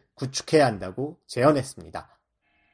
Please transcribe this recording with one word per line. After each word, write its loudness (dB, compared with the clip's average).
구축해야 2
한다고 -4
제언했습니다. 0